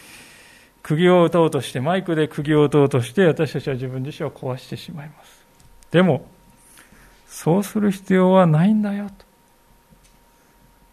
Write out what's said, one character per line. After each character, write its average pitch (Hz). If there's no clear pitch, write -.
釘 160
を 180
打 165
と 170
う 156
と 143
し -
て、 131
マ 160
イ 190
ク 165
で 156
釘 151
を 151
打 143
と 147
う 139
と 131
し 120
て、 196
私 156
た 135
ち -
は 139
自 127
分 131
自 151
身 147
を -
壊 131
し -
て -
し -
ま 151
い -
ま -
す。 -
で 170
も、 156
そ -
う 208
す 208
る 202
必 -
要 185
は 185
な 156
い 214
ん 214
だ 208
よ 202
と。 -